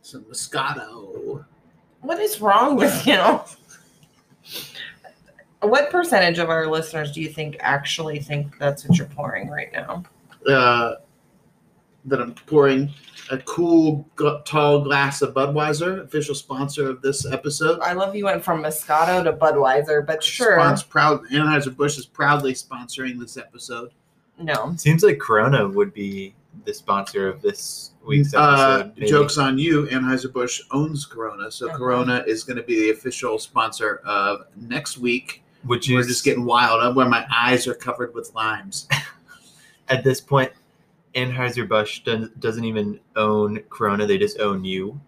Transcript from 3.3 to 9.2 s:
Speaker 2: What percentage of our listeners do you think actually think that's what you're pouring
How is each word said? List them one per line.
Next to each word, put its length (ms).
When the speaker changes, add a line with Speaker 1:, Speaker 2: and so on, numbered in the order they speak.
Speaker 2:
What 280
percentage 480
of 120
our 200
listeners 420
do 100
you 80
think 300
actually 600
think 400
that's 280
what 100
you're 100
pouring 420